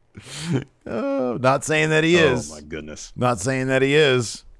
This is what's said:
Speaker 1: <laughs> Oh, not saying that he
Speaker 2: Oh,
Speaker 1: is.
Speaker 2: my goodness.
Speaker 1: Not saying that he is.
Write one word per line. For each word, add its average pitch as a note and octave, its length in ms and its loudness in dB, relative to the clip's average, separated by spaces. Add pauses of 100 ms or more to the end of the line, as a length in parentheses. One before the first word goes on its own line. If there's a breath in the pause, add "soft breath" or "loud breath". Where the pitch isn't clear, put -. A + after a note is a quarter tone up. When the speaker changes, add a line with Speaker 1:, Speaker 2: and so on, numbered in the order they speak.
(160)
Speaker 1:
<laughs> C#3+ 500 -6 (220)
Oh, C4 540 -4
not C3 220 2
saying D#3 260 0
that D#3 140 2
he E3+ 180 4
Speaker 2:
Oh, C#3+ 120 4
Speaker 1:
is. A2 180 -6
Speaker 2:
my D2+ 100 -16
goodness. D2+ 540 -14
Speaker 1:
Not A#2+ 240 0
saying C3 280 -2
that C3 140 2
he C#3 140 2
is. C3 480 2 (160)